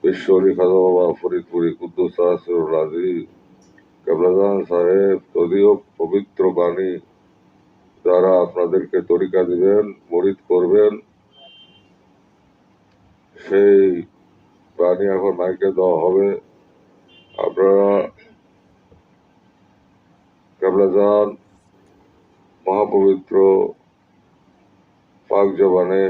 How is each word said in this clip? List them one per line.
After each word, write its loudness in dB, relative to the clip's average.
বিশ্ব -4
আলী 2
খাজা 2
বাবা 2
ফরিদপুরি -4
কুদ্দুস -6
নাসিরুল -2
আজিজ -6
কেবলাজান 0
সাহেব 0
তদীয় 2
পবিত্র -4
বাণী -4
দ্বারা 2
আপনাদেরকে -4
তরিকা 0
দিবেন, 2
মুরিদ -2
করবেন, 2
সেই 4
বাণী 0
এখন -2
মাইকে -2
দেওয়া 0
হবে। 2
আপনারা 2
কেবলাজান 2
মহাপবিত্র 0
পাক 0
জবানে 2